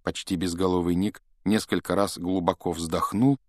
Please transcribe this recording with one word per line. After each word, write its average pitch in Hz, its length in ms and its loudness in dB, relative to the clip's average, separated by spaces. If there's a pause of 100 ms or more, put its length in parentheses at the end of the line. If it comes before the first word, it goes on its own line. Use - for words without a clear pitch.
Почти - 340 -4
безголовый 87 600 0
Ник 101 260 -2 (240)
несколько 98 480 0
раз 95 240 0
глубоко 90 540 0
вздохнул 87 680 0 (120)